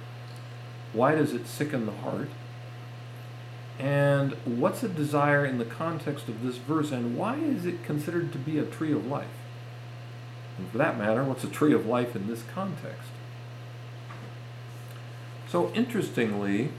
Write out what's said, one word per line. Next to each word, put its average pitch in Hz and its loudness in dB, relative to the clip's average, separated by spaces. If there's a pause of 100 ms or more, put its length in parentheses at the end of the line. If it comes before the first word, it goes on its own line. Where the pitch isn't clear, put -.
(920)
Why 131 6
does 139 4
it 120 -2
sicken 131 0
the 104 -2
heart? 123 -4 (1500)
And 139 6 (120)
what's 127 2
a 226 2
desire 147 6
in 131 2
the 117 2
context - -2
of 117 -4
this 123 0
verse, 147 2
and 120 0
why 214 0
is 269 2
it - -2
considered 151 0
to 156 -4
be 147 0
a 123 2
tree 156 0
of 113 2
life? 131 -2 (1300)
And 92 -6
for 110 -4
that 131 4
matter, 110 4
what's 131 0
a - -2
tree 151 6
of 113 6
life 120 2
in - -4
this 117 -4 (100)
context? - -6 (2250)
So 175 2
interestingly, 120 2